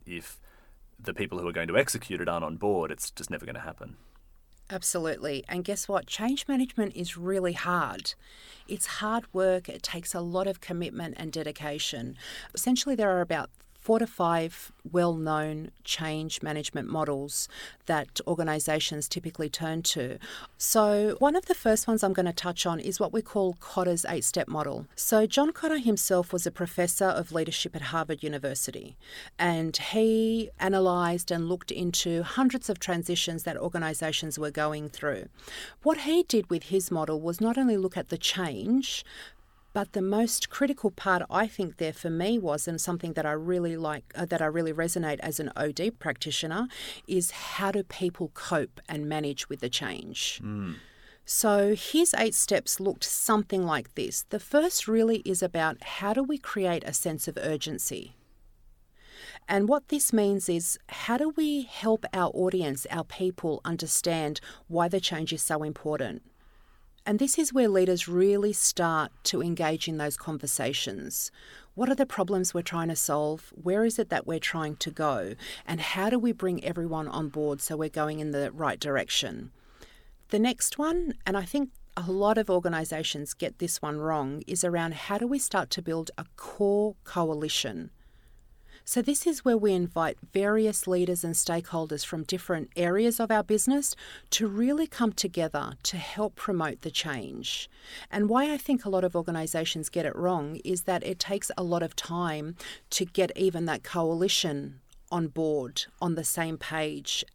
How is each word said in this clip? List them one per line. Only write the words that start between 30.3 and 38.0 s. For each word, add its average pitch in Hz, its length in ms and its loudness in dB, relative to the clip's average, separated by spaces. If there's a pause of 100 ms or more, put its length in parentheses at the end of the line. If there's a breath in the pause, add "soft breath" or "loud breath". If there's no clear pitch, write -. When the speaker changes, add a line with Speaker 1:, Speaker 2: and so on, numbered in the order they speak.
Speaker 2:
analysed 180 720 4
and 170 160 0
looked 175 240 -4
into 175 500 0
hundreds 254 480 2
of 185 80 -2
transitions 170 640 -2
that 165 140 -4
organisations 160 840 -2
were 151 140 -4
going 151 380 -2
through. 131 360 -4 (560 loud breath)
What 311 200 4
he 320 200 4
did 220 260 2
with 170 160 0
his 185 280 0
model 156 280 0
was 170 200 -2
not 233 180 2
only 240 180 6
look 185 200 0
at - 140 -4